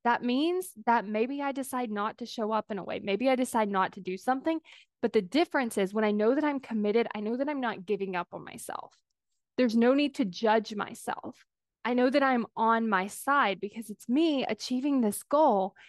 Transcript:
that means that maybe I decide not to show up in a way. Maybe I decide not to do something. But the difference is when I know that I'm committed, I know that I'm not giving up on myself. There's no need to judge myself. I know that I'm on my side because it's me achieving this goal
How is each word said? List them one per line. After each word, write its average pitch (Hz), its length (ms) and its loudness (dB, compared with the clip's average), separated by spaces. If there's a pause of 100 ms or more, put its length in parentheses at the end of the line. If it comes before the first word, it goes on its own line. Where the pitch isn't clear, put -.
that 240 180 0
means 320 500 0 (140)
that 233 180 2
maybe 240 380 -2
I 277 80 -2
decide 254 400 -6
not 208 280 -4
to 240 80 -10
show 220 260 -4
up 214 180 -2
in 202 80 -6
a 175 60 -8
way. - 160 -6
Maybe 202 280 0
I 262 60 4
decide 240 340 0
not 190 260 0
to 202 60 -16
do 185 160 -6
something. 269 440 -2 (420)
But 233 100 0
the 220 100 2
difference 262 540 0
is 196 160 0
when 214 120 0
I 208 80 2
know 214 240 2
that 302 80 0
I'm 285 160 0
committed, 220 520 0
I 214 80 -6
know 214 160 -4
that 277 120 -2
I'm 285 120 -4
not 202 240 -4
giving 190 300 -2
up 180 180 -4
on 156 120 -12
myself. - 520 -12 (600)
There's 233 180 4
no 233 160 6
need 285 220 2
to 277 100 0
judge 214 520 0
myself. - 680 -8 (400)
I 240 100 0
know 254 160 4
that 277 120 4
I'm 254 240 2 (100)
on 226 320 2
my 196 200 0
side 247 500 0
because - 320 -10
it's - 180 -16
me 294 360 2
achieving 254 560 -2
this 208 240 0
goal 226 500 4 (140)